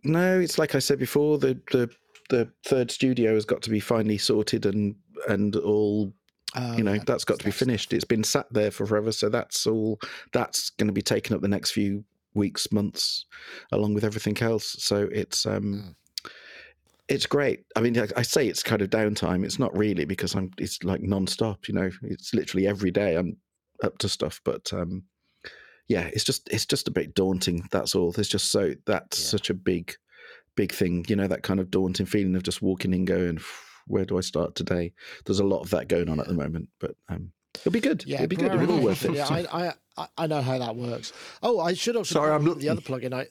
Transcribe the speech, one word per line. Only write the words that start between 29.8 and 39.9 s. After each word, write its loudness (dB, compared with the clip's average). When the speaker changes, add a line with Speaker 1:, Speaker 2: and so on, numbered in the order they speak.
Speaker 1:
big 0
thing, 0
you 2
know, 2
that -2
kind 0
of -2
daunting 2
feeling 2
of 0
just -2
walking 0
in 2
going, 0
"Where 0
do -2
I 0
start -2
today?" -2
There's 0
a 4
lot 2
of -12
that 0
going 0
on -2
at -4
the -2
Speaker 2:
Yeah. -2
Speaker 1:
moment, -6
but, -8
um, -10
it'll -2
be 2
good. 0
Speaker 2:
Yeah, -6
Speaker 1:
It'll -2
be -2
good. 0
It'll 2
be 4
all 4
worth 2
it. 0
Speaker 2:
yeah, -2
I, 0
I, -8